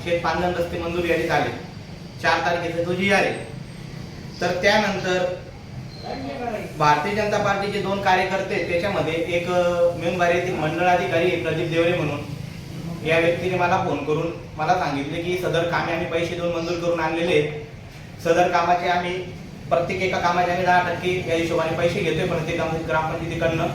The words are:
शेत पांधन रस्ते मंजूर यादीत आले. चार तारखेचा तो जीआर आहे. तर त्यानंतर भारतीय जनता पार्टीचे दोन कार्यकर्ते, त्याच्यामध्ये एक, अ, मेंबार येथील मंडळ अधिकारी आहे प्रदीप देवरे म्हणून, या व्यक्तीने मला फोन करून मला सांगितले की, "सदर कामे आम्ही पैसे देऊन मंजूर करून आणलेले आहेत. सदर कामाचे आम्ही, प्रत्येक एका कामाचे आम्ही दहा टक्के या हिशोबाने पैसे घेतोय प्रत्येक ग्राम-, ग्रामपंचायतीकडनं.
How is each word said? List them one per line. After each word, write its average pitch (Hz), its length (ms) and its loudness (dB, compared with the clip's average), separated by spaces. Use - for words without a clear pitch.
शेत 170 200 2
पांधन 175 300 2
रस्ते 180 260 -2
मंजूर 170 260 -2
यादीत 165 260 2
आले. 139 180 2
चार 165 180 2
तारखेचा 170 460 0
तो 180 80 0
जीआर 196 300 4
आहे. - 220 -2
तर 175 200 0
त्यानंतर 185 720 2
भारतीय 151 380 2
जनता 208 280 0
पार्टीचे 202 380 0
दोन 190 200 -2
कार्यकर्ते, 185 680 0
त्याच्यामध्ये 170 420 0
एक, 170 340 0
अ, 175 500 4
मेंबार 175 380 2
येथील 175 180 0
मंडळ 156 320 0
अधिकारी 175 400 4
आहे 170 160 2
प्रदीप 160 260 0
देवरे 170 280 2
म्हणून, 147 240 -2
या 165 120 4
व्यक्तीने 170 380 2
मला 175 320 2
फोन - 160 -2
करून 160 220 0
मला 156 160 2
सांगितले 151 480 0
की, 180 160 0
"सदर 165 260 0
कामे 170 280 0
आम्ही 170 200 -2
पैसे 170 240 0
देऊन 170 200 -2
मंजूर 170 240 -2
करून 170 200 0
आणलेले 165 400 2
आहेत. - 220 -2
सदर 170 240 4
कामाचे 180 400 2
आम्ही, 180 360 0
प्रत्येक 180 320 2
एका 190 180 0
कामाचे 180 320 2
आम्ही 180 140 0
दहा 180 280 4
टक्के 180 340 0
या 165 80 2
हिशोबाने 165 420 0
पैसे 170 220 2
घेतोय 175 280 0
प्रत्येक 165 280 -2
ग्राम-, 160 320 -2
ग्रामपंचायतीकडनं. 160 880 0